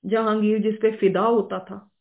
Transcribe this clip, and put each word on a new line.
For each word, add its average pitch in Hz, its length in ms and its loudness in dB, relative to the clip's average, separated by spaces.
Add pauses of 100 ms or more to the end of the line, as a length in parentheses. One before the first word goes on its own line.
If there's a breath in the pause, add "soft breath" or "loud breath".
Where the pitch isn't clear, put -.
जहांगीर 214 560 0
जिस 214 200 0
पे 226 160 0
फिदा 185 240 2
होता 208 380 0
था 196 420 -16